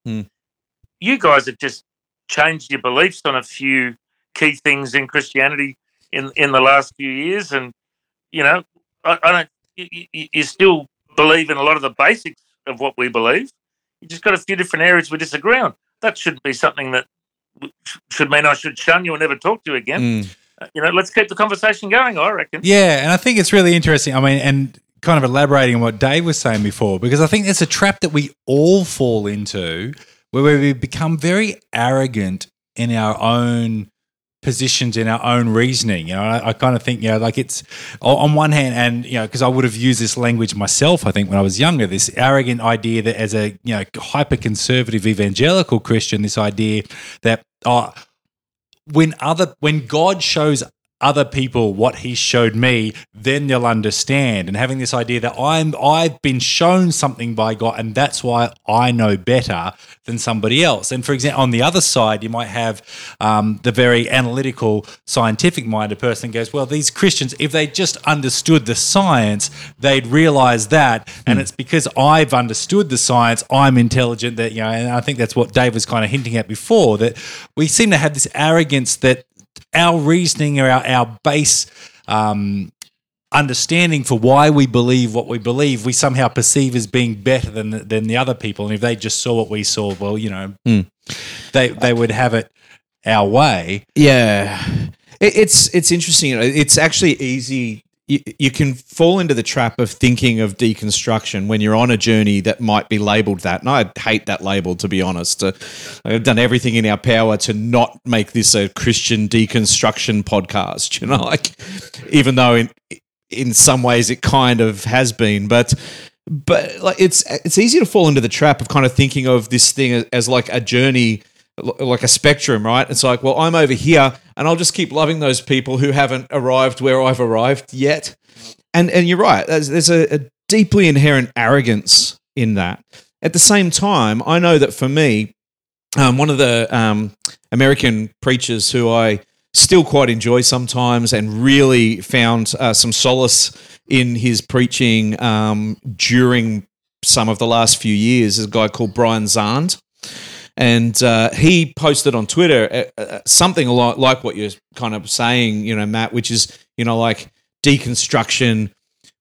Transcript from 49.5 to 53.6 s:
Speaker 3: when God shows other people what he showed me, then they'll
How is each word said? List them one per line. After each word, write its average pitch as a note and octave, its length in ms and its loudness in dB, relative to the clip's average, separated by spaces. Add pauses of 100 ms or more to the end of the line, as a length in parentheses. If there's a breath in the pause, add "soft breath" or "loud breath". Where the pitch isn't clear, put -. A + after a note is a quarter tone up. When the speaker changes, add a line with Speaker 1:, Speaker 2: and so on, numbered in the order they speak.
Speaker 3:
when D3+ 260 -2
God E3 360 0
shows D3+ 400 0 (380)
other C#3 240 2
people B2 500 -2
what G#2+ 220 0
he B2 180 -10
showed A#2 400 0
me, A2+ 400 0 (180 loud breath)
then C3+ 340 -4
they'll B2+ 200 0